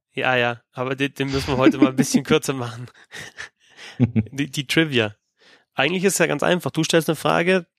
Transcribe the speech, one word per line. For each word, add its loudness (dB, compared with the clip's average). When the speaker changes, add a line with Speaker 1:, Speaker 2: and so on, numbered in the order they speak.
Speaker 1:
Ja, 0
ja, -2
aber -6
den, -4
den -4
müssen -4
wir 0
heute 4
mal 2
ein -6
bisschen 0
Speaker 2:
<laughs> -16
Speaker 1:
kürzer 0
machen. -8
Die, 0
die -6
Trivia. 2
Eigentlich 0
ist 2
es 0
ja 4
ganz 0
einfach. 2
Du 0
stellst 2
eine 0
Frage, 0